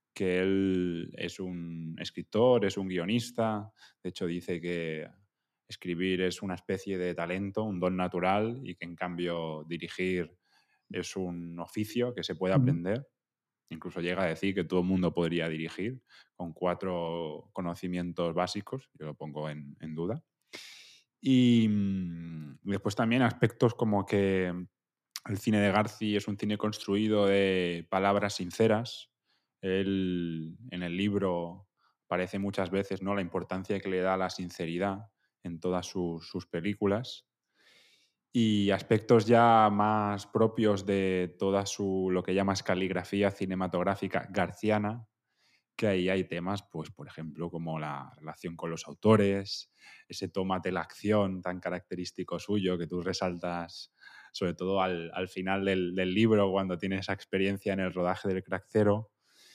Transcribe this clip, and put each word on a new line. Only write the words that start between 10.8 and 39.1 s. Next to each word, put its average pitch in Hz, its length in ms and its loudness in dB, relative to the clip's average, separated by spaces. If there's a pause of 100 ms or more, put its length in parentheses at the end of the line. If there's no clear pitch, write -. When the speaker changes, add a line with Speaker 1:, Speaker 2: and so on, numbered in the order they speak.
Speaker 1:
es 92 260 -8
un 87 440 -6
oficio 113 540 -4
que 87 100 -6
se 90 120 -6
puede 92 180 0
Speaker 2:
Ujú. 135 80 6
Speaker 1:
aprender. 104 460 0 (640)
Incluso 85 320 -10
llega 90 220 -2
a 90 40 2
decir 92 280 -2
que 92 100 0
todo 90 160 2
el 90 60 0
mundo 90 260 2
podría 82 360 0
dirigir 87 540 -6 (320)
con 85 180 -8
cuatro 85 1000 -4
conocimientos 87 840 -2
básicos. 98 540 -4 (100)
Yo 78 80 -10
lo 73 80 -10
pongo 76 340 -8
en, 73 320 -12
en 80 140 -8
duda. 95 280 -4 (1000)
Y, 123 480 6
mm, 85 960 -2
después 98 320 -2
también 117 260 2
aspectos 117 540 2
como 104 300 0
que 95 420 2 (800)
el 98 120 -4
cine 110 240 2
de 101 100 4
Garci 104 440 0
es 101 120 -2
un 101 100 -4
cine 104 200 -2
construido 107 720 2
de 92 600 2
palabras 98 460 2
sinceras. 110 760 0 (500)
Él, 92 960 0 (140)
en 90 120 -6
el 87 140 -4
libro, 95 720 -2 (380)
aparece 90 320 -2
muchas 98 320 -2
veces, 98 320 -2
¿no? 101 120 0
La 98 60 0
importancia 95 580 -4
que 95 100 -6
le 92 120 0
da 95 140 2
a - 20 2
la 92 140 0
sinceridad 92 800 -4 (340)
en 85 160 -8
todas 90 280 -2
sus, 85 420 -4
sus - 180 -8
películas. 101 800 -2 (1080)
Y 104 380 4
aspectos 107 560 4